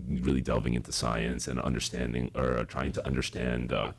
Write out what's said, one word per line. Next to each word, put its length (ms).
really 320
delving 360
into 180
science 520
and 140
understanding, 760
or 300
trying 300
to 120
understand, 680
uh, 260